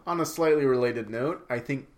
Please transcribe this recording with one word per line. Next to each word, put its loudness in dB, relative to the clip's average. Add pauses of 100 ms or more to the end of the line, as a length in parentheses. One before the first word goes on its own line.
on -2
a 0
slightly 2
related 2
note, -4
I -2
think -6 (100)